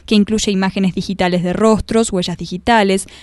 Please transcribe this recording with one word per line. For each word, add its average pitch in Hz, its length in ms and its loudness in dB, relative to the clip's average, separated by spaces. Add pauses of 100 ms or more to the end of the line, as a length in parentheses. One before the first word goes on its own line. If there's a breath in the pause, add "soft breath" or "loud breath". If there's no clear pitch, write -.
que 220 100 0
incluye 208 360 2
imágenes 190 440 -2
digitales 185 480 -2
de 180 100 -2
rostros, 220 580 0
huellas 175 260 -4
digitales, 196 720 0 (160 loud breath)